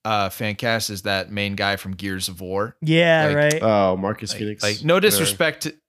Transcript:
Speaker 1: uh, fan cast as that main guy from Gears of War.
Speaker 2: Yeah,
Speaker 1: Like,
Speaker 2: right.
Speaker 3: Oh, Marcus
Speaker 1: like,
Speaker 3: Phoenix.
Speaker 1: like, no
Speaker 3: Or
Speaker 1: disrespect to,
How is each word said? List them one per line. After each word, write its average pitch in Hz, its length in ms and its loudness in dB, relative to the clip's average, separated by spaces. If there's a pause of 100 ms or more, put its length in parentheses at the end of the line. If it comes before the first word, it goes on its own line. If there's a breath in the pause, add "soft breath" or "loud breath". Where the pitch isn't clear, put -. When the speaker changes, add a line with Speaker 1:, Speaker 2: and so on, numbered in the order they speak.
Speaker 1:
uh, 104 240 2
fan 107 260 -4
cast 113 360 0
as 98 100 -8
that 98 300 -2
main 101 240 -2
guy 98 220 0
from 95 180 -10
Gears 95 340 -6
of 90 120 -12
War. 98 400 -4
Speaker 2:
Yeah, 160 460 4
Speaker 1:
Like, 147 80 2 (180)
Speaker 2:
right. 160 100 -2
Speaker 3:
Oh, 98 340 4
Marcus 104 360 -4
Speaker 1:
like, 101 60 -8
Speaker 3:
Phoenix. 107 240 -6
Speaker 1:
like, 107 200 -2
no 165 140 4
Speaker 3:
Or - 20 2
Speaker 1:
disrespect 180 640 0
to, 156 120 -6 (140)